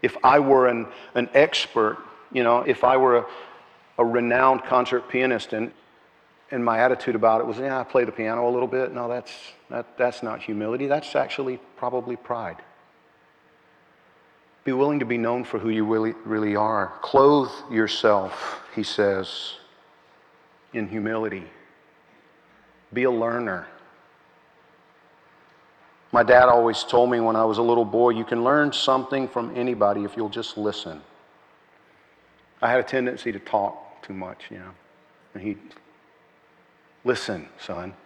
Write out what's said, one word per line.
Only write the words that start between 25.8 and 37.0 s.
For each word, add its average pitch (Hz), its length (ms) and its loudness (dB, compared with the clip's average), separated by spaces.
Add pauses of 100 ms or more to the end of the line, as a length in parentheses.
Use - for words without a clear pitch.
My 120 120 4
dad 123 260 8
always 117 360 4
told 123 260 4
me 120 100 0
when 113 160 0
I 113 80 2
was 110 140 0
a 117 40 2
little 117 220 4
boy, 113 260 4
"You 113 140 -2
can 117 180 -2
learn 143 300 2
something 131 560 -2
from 117 260 -6
anybody 104 500 0
if 101 120 -10
you'll 107 140 -4
just 113 260 -8
listen." 98 460 -8 (1600)
I 117 80 2
had 123 100 2
a - 20 -4
tendency 123 480 -4
to 101 80 -8
talk - 640 -6
too - 140 -16
much, 92 360 -14
you - 60 -16
know, 92 140 -18 (640)
and 95 80 -14
he, 101 160 -8 (1500)